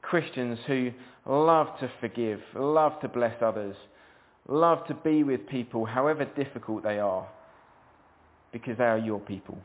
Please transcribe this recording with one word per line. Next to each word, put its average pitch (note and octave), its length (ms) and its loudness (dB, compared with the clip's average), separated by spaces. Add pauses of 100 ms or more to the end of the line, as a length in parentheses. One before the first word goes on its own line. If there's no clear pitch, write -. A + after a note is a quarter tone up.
Christians B2 640 -2
who B2+ 240 0 (360)
love D3+ 420 4 (120)
to B2+ 100 -4 (100)
forgive, A2+ 400 -2 (140)
love D3+ 460 2
to C3 80 -6
bless A#2 340 0
others, G#2+ 340 -2 (720)
love D#3+ 420 2
to D3 60 -4
be D#3 300 2
with C3 240 -2
people, A#2 380 -4
however C#3 400 0 (100)
difficult A2+ 460 -6
they G#2 160 -2
are, F#2+ 280 -2 (1300)
because A#2 240 -8
they B2 80 4
are A2+ 140 4
your A2 220 -2
people. G2 440 -10